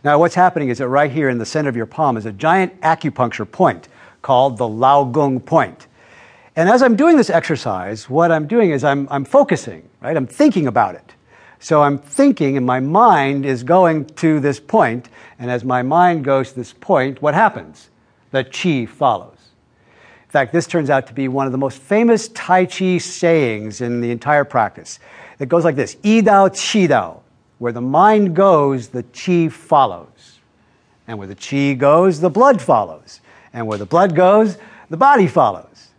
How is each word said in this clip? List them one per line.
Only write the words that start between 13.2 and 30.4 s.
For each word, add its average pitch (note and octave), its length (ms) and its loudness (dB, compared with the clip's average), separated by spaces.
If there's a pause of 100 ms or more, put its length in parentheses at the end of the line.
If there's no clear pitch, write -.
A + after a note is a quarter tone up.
is B2+ 160 -4
going E3 440 2
to D#3 340 -2
this C#3 180 -2
point, B2 500 -2 (300)
and B2 140 -6
as B2 120 -6
my B2+ 180 -2
mind E3 420 2
goes C3+ 260 -2
to - 60 -18
this B2 160 -12
point, C3+ 500 -4
what D3 120 0
happens? A2 560 -2 (420)
The C3+ 100 0
qi C3 460 -4
follows. A2+ 460 -2 (880)
In - 60 -20
fact, C3+ 220 -2
this E3 140 -2
turns D3+ 240 -4
out C3+ 160 0
to A2+ 80 -20
be C3+ 140 -6
one C3+ 180 -4
of B2+ 60 -6
the C3 60 -6
most C3+ 200 -6
famous A3+ 500 0
Tai F#3 380 0
Chi F#3 320 -4
sayings A#2 800 -2
in A#2+ 200 -6
the A#2+ 100 -6
entire C#3+ 340 -2
practice. A2 540 -6 (400)
It C3+ 100 -8
goes E3+ 160 0
like D3+ 120 0
this, B2+ 260 -6
"Yi A3 180 2
Dao, G3 300 4
Qi - 380 -2
Dao." G2 320 -2 (380)
Where A#2+ 140 -6
the A#2+ 80 -10
mind F3+ 560 2
goes, D3 520 2
the B2 160 -10
qi E3+ 460 -2
follows. - 880 -4 (680)